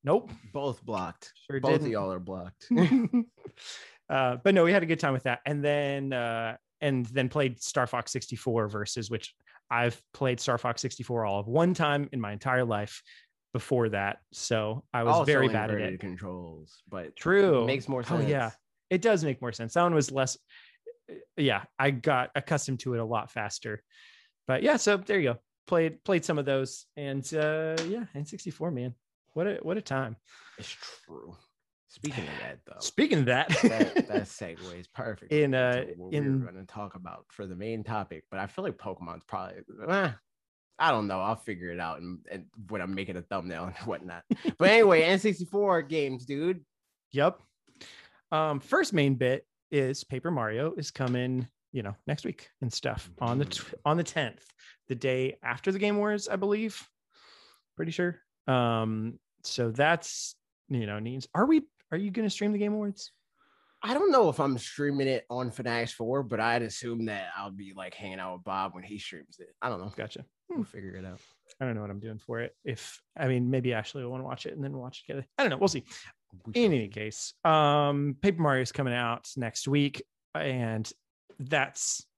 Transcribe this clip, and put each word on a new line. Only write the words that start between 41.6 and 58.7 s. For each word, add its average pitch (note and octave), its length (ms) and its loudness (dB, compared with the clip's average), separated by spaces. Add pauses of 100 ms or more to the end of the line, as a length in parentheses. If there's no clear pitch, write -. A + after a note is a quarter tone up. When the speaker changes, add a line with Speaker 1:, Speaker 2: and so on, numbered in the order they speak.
Speaker 2:
it E2+ 100 -8
out E2 220 -6
and, F2+ 160 -10 (140)
and F2+ 140 -12 (240)
when G2+ 120 -4
I'm F#2+ 140 -4
making F#2+ 200 -6
a F2+ 60 -6
thumbnail F2 440 -6
and F2+ 100 -10
<laughs> F#2+ 100 -12
whatnot. F2+ 380 -8 (340)
But F#3 140 6
anyway, G3+ 320 10
<laughs> - 0 -
N F#3 160 4
sixty-four F#3 640 2
games, C#3 420 -2
dude. D3+ 400 -2 (460)
Speaker 1:
Yep. C#3+ 280 4 (920)
Um, D#3 280 0
first E4 320 2
main C#3+ 240 4
bit B2+ 300 0 (260)
is C#3 320 0
Paper C3+ 280 -6
Mario B2+ 420 -2
is D3+ 160 -8
coming, B2+ 580 -2 (240)
you B2+ 120 -6
know, G2+ 120 -6 (120)
next D3 180 -4
week - 240 -10 (120)
and B2 120 -4
stuff - 340 -6 (140)
on A#2+ 160 0
the C#3+ 80 2
tw-, - 300 -10 (100)
on D#3 120 4
the E3+ 60 0
tenth, C#3+ 400 -4 (440)
the C3 80 -2
day C3 480 0
after C3 280 -2
the F#3+ 60 0
Game G#3 200 2
Awards, G#3 300 0
I G#3 100 -4
believe. G#3 440 -2 (960)
Pretty E3 160 -4
sure. F3 280 -2 (280)
Um, A2+ 720 2 (240)